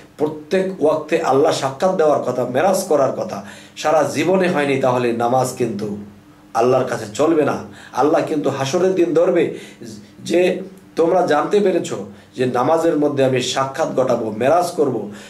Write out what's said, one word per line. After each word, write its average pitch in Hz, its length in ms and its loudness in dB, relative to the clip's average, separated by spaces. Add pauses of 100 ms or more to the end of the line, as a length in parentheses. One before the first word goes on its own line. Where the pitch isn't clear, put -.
(160)
প্রত্যেক 156 680 -2
ওয়াক্তে 151 400 0
আল্লাহ 143 300 4
সাক্ষাৎ 180 440 -2
দেওয়ার 151 260 4
কথা, 127 220 -2
মেরাজ 151 440 0
করার 139 240 2
কথা, 101 320 -8 (320)
সারা 156 260 2
জীবনে 160 460 0
হয়নি, 139 320 0
তাহলে 123 320 2
নামাজ 123 440 0
কিন্তু 104 400 -4 (580)
আল্লাহর 123 300 4
কাছে 113 200 -6 (100)
চলবে 151 300 2
না। 101 200 -2 (280)
আল্লাহ 147 340 2
কিন্তু 143 240 -2
হাসরের 175 440 0
দিন 165 200 2
ধরবে 170 440 2 (680)
যে, 175 380 0 (340)
"তোমরা 170 300 2
জানতে 151 340 2
পেরেছো 147 460 -2 (300)
যে 127 100 0
নামাজের 151 520 2
মধ্যে 135 260 2
আমি 127 180 2
সাক্ষাৎ 135 540 -4
ঘটাবো, 117 340 0
মেরাজ 135 400 0
করব, 117 400 -2 (200)